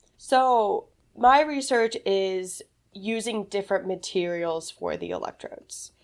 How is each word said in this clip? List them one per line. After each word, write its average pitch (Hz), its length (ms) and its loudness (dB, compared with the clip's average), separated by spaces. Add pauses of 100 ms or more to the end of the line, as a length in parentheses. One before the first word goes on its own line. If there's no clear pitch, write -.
(160)
So 247 720 2 (280)
my 254 260 6
research 269 640 0
is 190 560 -2 (320)
using 214 520 -4
different 196 420 -2
materials 175 840 -4
for 82 280 -6
the 85 140 -8
electrodes. - 840 -10 (120)